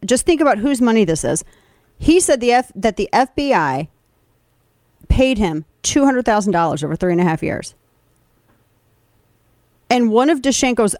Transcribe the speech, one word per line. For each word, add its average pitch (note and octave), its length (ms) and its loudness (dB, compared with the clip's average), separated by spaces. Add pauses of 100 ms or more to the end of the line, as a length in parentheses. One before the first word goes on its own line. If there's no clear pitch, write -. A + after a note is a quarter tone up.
just A#3+ 220 0
think D#4+ 140 2
about B3+ 180 2
whose B3 220 -2
money A3+ 240 2
this D#3+ 200 -2
is. C3+ 180 -2 (560)
He E4+ 220 2
said C#4+ 200 0
the A#3+ 120 0
F-, B3 240 0
that G3 200 -2
the G#3 160 -4
F B3 220 0
B C#4+ 200 0
I D3+ 340 -2 (1200)
paid C4 300 2
him D#3+ 260 -2 (180)
two C#4+ 220 0
hundred B3+ 220 2
thousand G#3 260 0
dollars D#3 320 0
over D3+ 100 -4
three F3+ 180 -2
and E3+ 80 0
a F3+ 40 2
half D#3+ 180 -2
years. - 320 -8 (2250)
And A#3+ 200 2
one B3+ 200 2
of D4 100 0
Danchenko's B3 600 0